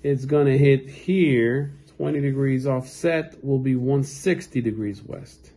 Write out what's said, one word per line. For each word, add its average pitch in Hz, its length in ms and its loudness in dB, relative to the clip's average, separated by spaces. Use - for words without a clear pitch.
It's 139 220 -2
gonna 139 340 2
hit 139 320 4
here, 143 880 0
twenty 147 240 -2
degrees 135 460 0
offset, 156 760 -4
will 135 160 0
be 131 160 0
one 131 260 0
sixty - 580 -4
degrees 107 400 -4
west. - 560 -18